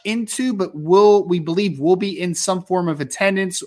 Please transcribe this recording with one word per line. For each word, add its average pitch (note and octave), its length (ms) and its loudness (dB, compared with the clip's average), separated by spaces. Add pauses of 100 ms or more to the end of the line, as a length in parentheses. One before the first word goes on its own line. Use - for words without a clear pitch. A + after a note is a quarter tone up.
into, A#3 480 -4
but F#3+ 220 -4
will, G3 520 6
we F3 120 0
believe E3+ 400 -2
will E3+ 160 4
be F#3+ 260 -2
in F3 140 -4
some F#3 260 -2
form F3+ 260 -2
of D3+ 140 -4
attendance. F#3+ 640 -2